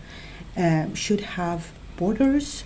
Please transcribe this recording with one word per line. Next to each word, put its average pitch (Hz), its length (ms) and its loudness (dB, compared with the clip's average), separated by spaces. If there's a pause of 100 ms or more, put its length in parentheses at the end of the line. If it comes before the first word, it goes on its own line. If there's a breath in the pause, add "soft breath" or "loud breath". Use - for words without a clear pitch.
(580 loud breath)
uh, 165 360 4
should 202 280 0
have 175 500 -4 (260)
borders? 269 680 2